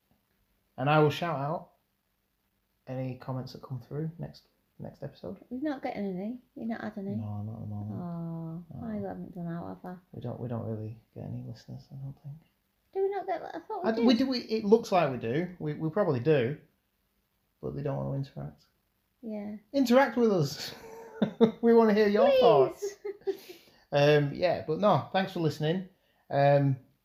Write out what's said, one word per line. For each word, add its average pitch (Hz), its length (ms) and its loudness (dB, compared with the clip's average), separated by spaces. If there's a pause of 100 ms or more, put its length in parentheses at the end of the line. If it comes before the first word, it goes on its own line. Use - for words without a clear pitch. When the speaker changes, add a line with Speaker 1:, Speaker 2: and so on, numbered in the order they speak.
(760)
Speaker 1:
And 135 140 -2
I 156 80 4
will 151 120 6
shout 156 280 -4
out 160 300 -6 (1200)
any 131 340 -6
comments 127 300 -8
that - 100 -16
come - 260 -10
through 156 300 -6
next, - 240 -12 (380)
next - 240 -14
episode. 180 320 -12 (140)
Speaker 2:
You're 254 120 -8
not 294 200 -6
getting 202 220 -6 (140)
any? 226 200 -8 (180)
You're 240 100 -10
not 226 160 -6
had 214 160 -8
any? 196 160 -8
Speaker 1:
No, 104 320 -6
not 110 80 -10
at 113 60 -12
the 104 140 -10
moment. 104 260 -8
Speaker 2:
Oh, 170 640 -8 (160)
Speaker 1:
No. 233 80 -8
Speaker 2:
I 214 60 -6 (140)
haven't 185 260 -10
done 170 120 -8
out, 170 220 -8
have 180 240 -14
I? - 20 -12 (180)
Speaker 1:
We 120 100 -12
don't, 120 180 -8
we 120 80 -8
don't 113 180 -6
really 110 300 -8 (180)
get 113 100 -12
any 120 220 -10
listeners, 127 360 -14 (100)
I - 100 -14
don't 135 220 -12
think. 143 100 -14 (600)
Speaker 2:
Do 392 80 0
we 392 80 2
not 392 160 -6
get, 370 160 -4 (120)
I - 60 -10
thought 403 240 -8
we 220 60 2
Speaker 1:
I - 20 0
d-, 220 80 -2
Speaker 2:
did. 233 60 4
Speaker 1:
we 254 80 8
do, 262 120 2
we, 262 140 -2
it 220 240 -4
looks 226 260 6
like 170 220 4
we 123 60 -4
do. 123 280 -2 (140)
We, 151 140 -6
we 160 160 -4
probably 156 300 0
do. 139 360 2 (1040)
But - 140 -8
they 71 80 -6
don't 139 120 -4
want 69 280 -4
to - 60 -12
interact. 71 340 -14 (580)
Speaker 2:
Yeah. 208 300 -10 (200)
Speaker 1:
Interact 262 440 6
with 226 160 6
us. - 460 -2
<laughs> - 40 -20 (800)
We 233 100 6
wanna 226 220 6
hear 208 140 4
your 208 200 6
Speaker 2:
Please. 539 120 6
Speaker 1:
thoughts. - 440 6 (160)
Speaker 2:
<laughs> - 40 -16 (880)
Speaker 1:
Um, 147 380 6
yeah, 143 340 0
but 160 140 -2
no, 185 320 4
thanks 190 200 0
for 170 80 -6
listening. 160 460 0 (440)
Um, 139 460 4 (280)